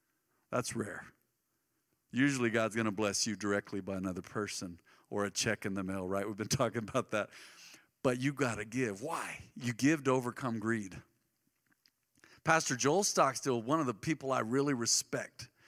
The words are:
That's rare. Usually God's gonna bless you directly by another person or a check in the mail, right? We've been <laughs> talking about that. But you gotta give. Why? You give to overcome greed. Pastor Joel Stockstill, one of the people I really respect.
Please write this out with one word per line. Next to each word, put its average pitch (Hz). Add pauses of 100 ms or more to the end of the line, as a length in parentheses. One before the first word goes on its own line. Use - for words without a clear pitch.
(500)
That's -
rare. 104 (1080)
Usually 127
God's 110
gonna 113
bless 101
you 107
directly 101
by 95
another 92
person 98 (300)
or 101
a 98
check -
in 101
the 95
mail, 95
right? 98
We've 107
been 107
<laughs> -
talking 113
about -
that. 104 (720)
But 127
you 139
gotta 117
give. 110
Why? - (100)
You 120
give 139
to 131
overcome 120
greed. 107 (1400)
Pastor 160
Joel 143
Stockstill, 135
one 143
of 151
the 123
people 135
I 127
really 139
respect. - (200)